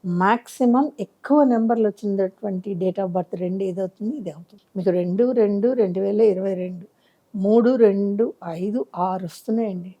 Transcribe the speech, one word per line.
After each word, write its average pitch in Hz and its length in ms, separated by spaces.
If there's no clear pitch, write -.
మ్యాక్సిమం 233 800
ఎక్కువ - 340
నెంబర్లు 226 380
వచ్చినటువంటి 196 760
date 185 220
of 185 100
birth 180 180
రెండు 190 260
ఏదవుతుంది, 190 500
ఇదే 180 160
అవుతుంది. 175 260
మీకు 185 220
రెండు 180 260
రెండు 202 280
రెండు 190 240
వేల 208 160
ఇరవై 190 280
రెండు, 180 240
మూడు 214 360
రెండు 202 400
ఐదు 208 220
ఆరు 185 240
వస్తున్నాయండి. 196 680